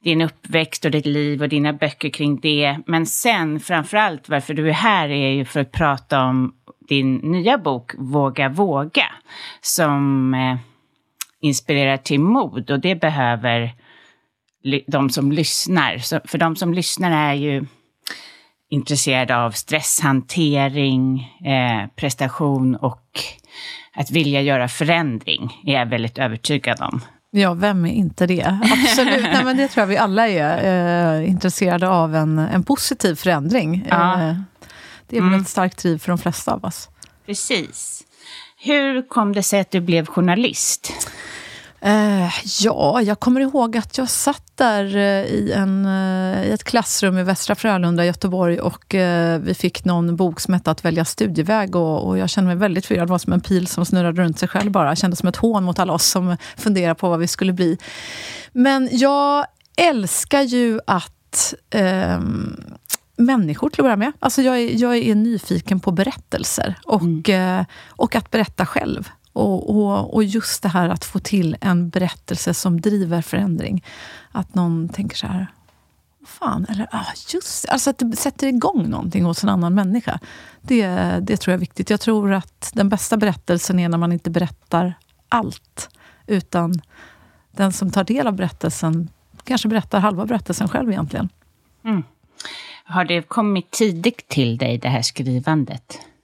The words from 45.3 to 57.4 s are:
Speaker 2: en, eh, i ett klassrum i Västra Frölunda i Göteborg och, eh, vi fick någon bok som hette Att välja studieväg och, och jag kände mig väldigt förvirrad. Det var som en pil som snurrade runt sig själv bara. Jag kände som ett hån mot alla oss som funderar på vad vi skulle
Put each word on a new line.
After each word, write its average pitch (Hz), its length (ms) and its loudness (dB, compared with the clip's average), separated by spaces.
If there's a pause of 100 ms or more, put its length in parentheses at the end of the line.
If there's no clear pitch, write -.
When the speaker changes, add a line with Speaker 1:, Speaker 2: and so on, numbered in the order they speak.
Speaker 2:
en, 196 300 2
eh, 190 580 0
i 202 80 0
ett 214 120 -2
klassrum 196 540 0
i 185 60 2
Västra 190 320 0
Frölunda 175 480 2
i 175 40 4
Göteborg 175 520 0
och, - 360 -4
eh, 170 440 2
vi 165 140 -2
fick - 320 -2
någon 170 300 2
bok 175 240 0
som - 140 -2
hette 175 180 0
Att - 140 -2
välja 165 200 2
studieväg 190 720 0
och, 165 320 0
och 185 100 0
jag 185 120 0
kände 190 180 2
mig 175 100 2
väldigt 190 280 0
förvirrad. 175 220 0
Det 180 40 0
var 180 60 2
som 175 160 -2
en 175 80 2
pil 185 260 0
som 175 180 -2
snurrade 175 360 0
runt 165 180 0
sig 185 100 -2
själv 202 220 0
bara. 180 160 4
Jag 156 100 0
kände 180 180 0
som 180 140 0
ett 185 60 -4
hån 220 280 2
mot 180 160 0
alla 180 140 0
oss 165 120 0
som 180 320 0 (200)
funderar 180 360 2
på 180 160 0
vad 170 100 2
vi 170 80 0
skulle 185 260 0